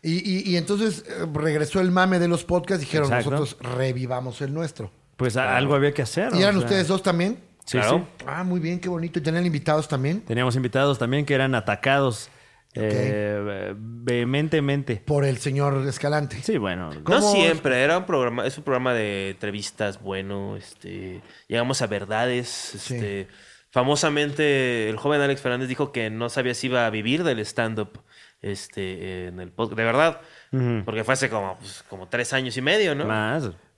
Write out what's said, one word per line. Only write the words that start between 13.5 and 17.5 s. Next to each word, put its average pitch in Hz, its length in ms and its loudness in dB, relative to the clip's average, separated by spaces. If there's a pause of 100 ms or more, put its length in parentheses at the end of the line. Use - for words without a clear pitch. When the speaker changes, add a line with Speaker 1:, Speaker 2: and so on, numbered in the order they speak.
Speaker 2:
vehementemente. 127 1300 0
Speaker 1:
Por 143 200 2
el 131 120 2
señor 139 500 0
Escalante. 143 560 -2
Speaker 2:
Sí, 214 140 0
bueno. 90 360 -4
Speaker 3:
No 76 100 -14
Speaker 1:
¿Cómo 165 140 4
es? 208 160 6
Speaker 3:
siempre, 156 500 4